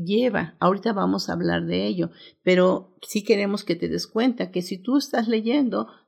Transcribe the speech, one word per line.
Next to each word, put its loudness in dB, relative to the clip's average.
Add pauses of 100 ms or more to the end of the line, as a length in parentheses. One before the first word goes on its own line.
lleva, 0
ahorita 2
vamos -2
a -4
hablar 0
de -2
ello, -2 (320)
pero 2
sí -4
queremos 0
que 0
te -4
des -4
cuenta -2
que -4
si -6
tú 0
estás -2
leyendo, 0 (200)